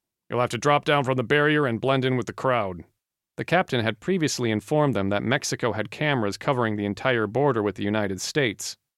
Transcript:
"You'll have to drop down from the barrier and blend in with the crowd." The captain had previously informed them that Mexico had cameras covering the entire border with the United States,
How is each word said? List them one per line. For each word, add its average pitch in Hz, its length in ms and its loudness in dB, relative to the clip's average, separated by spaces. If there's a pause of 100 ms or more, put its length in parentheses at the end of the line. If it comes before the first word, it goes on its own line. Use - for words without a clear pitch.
(300)
"You'll 117 100 -2
have 120 100 0
to - 80 -6
drop 147 260 2
down 147 180 2
from 127 140 0
the 123 80 0
barrier 147 420 2
and 113 140 0
blend 131 240 2
in 131 120 2
with 117 100 -2
the - 60 -10
crowd." 104 520 -2 (520)
The 151 80 -6
captain 165 380 2
had 110 180 -2
previously 151 500 0
informed 139 440 2
them 98 140 0
that 101 140 0
Mexico 127 500 -2
had 104 180 -4
cameras 127 460 -2
covering 120 400 0
the 104 80 -2
entire 110 420 0
border 120 360 2
with 104 120 0
the - 80 -8
United 101 380 -2
States, - 560 -4 (220)